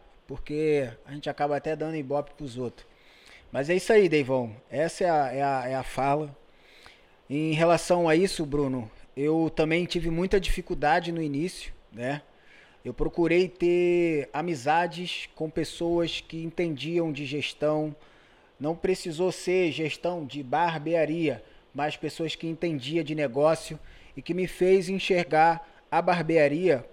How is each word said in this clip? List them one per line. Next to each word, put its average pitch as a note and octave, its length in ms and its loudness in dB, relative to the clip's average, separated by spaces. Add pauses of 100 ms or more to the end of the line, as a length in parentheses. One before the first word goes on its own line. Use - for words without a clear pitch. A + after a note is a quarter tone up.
(280)
porque D3 600 -2 (200)
a C3+ 60 -14
gente D3 160 -8
acaba D3 280 0
até D#3 180 -2
dando D#3 200 -6
ibope C#3+ 420 -4
pros B2 200 -10
outros. A#2+ 280 -8 (640)
Mas C3+ 180 -4
é F3+ 60 4
isso F#3+ 160 0
aí, G#3 160 8
Deivão. C3 480 2 (140)
Essa E3 360 -2
é F3 40 4
a, C#3+ 240 2
é C3+ 80 -2
a, C3+ 280 0
é C3 60 -2
a B2+ 80 -4
fala. C#3+ 540 -2 (920)
Em D#3 260 -2
relação E3+ 540 4
a D#3+ 80 6
isso, F3+ 300 0
Bruno, C3 440 -2 (280)
eu D#3 380 0
também E3 300 0
tive E3 260 -4
muita F#3 280 2
dificuldade E3+ 720 0
no E3 100 -4
início, D3+ 500 -4 (200)
né? B2+ 300 -6 (640)
Eu - 100 -8
procurei E3+ 560 2
ter F3 840 2
amizades E3 1040 -2
com D#3 140 -6
pessoas E3+ 720 -2
que D#3+ 200 -12
entendiam E3 680 -2
de C#3+ 140 -8
gestão. D3 680 -2 (640)
Não D3+ 160 -4
precisou F3+ 600 -2
ser F3+ 380 0
gestão D#3+ 540 -4
de C#3+ 160 -10
barbearia, D#3 1000 0 (300)
mas D3 240 -4
pessoas D#3+ 380 -6
que E3 120 -8
entendiam D#3 560 -2
de D3 100 -4
negócio D3+ 640 0 (380)
e C3 60 -12
que E3+ 120 -6
me F3+ 140 -2
fez F#3 400 4
enxergar E3+ 800 2 (240)
a E3 100 2
barbearia E3 920 4